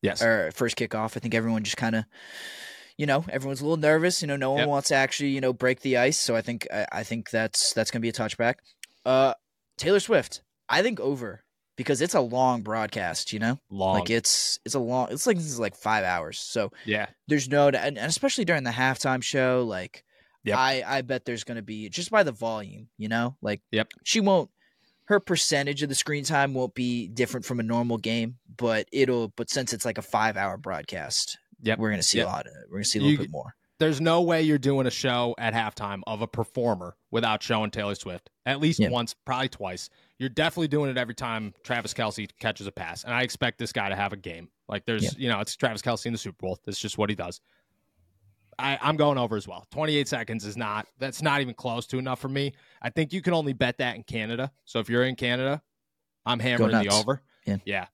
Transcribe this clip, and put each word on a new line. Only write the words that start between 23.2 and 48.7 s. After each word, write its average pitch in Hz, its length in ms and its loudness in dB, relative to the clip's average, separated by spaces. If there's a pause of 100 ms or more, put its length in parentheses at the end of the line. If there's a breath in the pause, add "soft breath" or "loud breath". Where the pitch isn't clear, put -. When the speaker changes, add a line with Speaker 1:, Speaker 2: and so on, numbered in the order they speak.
Speaker 2:
Like, 104 200 -2 (100)
Speaker 1:
Yep. 110 220 0 (100)
Speaker 2:
she - 160 2
won't, 190 300 4 (560)
her 202 160 4
percentage 143 640 0
of 147 40 -2
the 139 80 -4
screen 143 300 -2
time 139 280 2
won't 127 220 -2
be 120 320 -2
different 117 380 -2
from 120 160 -4
a - 20 -2
normal 117 340 0
game, 113 420 -2 (180)
but 113 340 0
it'll, 123 380 2
but - 200 -8
since 131 220 -2
it's, 113 140 -4
like, 113 120 -2
a 110 40 -6
five-hour 104 560 0
broadcast, 85 800 -6 (240)
Speaker 1:
Yep. 110 180 0
Speaker 2:
we're 107 120 0
gonna 104 120 -2
see - 140 2
Speaker 1:
Yep. 113 100 2
Speaker 2:
a - 20 -4
lot - 180 -6
of, - 60 -20 (140)
we're 90 120 -10
gonna 104 40 -6
see 110 160 0
a - 40 0
little 147 100 6
Speaker 1:
You 147 60 4
Speaker 2:
bit 78 120 -6
more. 71 240 -10 (240)
Speaker 1:
There's 156 220 2
no 165 220 4
way 165 180 4
you're 151 160 4
doing 135 280 2
a 123 60 0
show 120 460 0
at 113 160 -2
halftime 104 540 -2
of 110 140 -4
a 117 60 -2
performer 107 720 -2 (140)
without 113 300 2
showing 107 300 0
Taylor 101 240 -4
Swift 90 340 -12 (160)
at 139 140 0
least 156 200 2
Speaker 2:
Yeah. 107 100 4
Speaker 1:
once, 120 240 -2
probably 131 340 -4
twice. 92 420 -8 (280 soft breath)
You're 131 120 -4
definitely 160 380 0
doing 147 220 2
it 127 80 -2
every 120 180 -4
time 110 380 -6 (100)
Travis 120 300 -4
Kelce 107 340 -4 (120)
catches 104 280 -4
a 95 60 -8
pass, 85 320 -10
and 120 80 -6
I 123 80 0
expect 120 380 -2
this 117 120 -6
guy 104 160 -2
to 98 80 -2
have 101 160 -2
a 104 60 -10
game. 85 320 -14 (180)
Like, 104 180 -6
there's, 110 180 0
Speaker 2:
Yeah. 98 140 0
Speaker 1:
you 127 120 -2
know, 104 100 2
it's - 160 -6
Travis 113 260 -2
Kelce 120 260 -2
in 120 40 -4
the 113 80 -4
Super 95 260 -10
Bowl. 90 200 -4
That's 101 140 -8
just - 180 -6
what 104 120 2
he 104 60 -2
does. 90 240 -8 (1200)
I, 135 220 0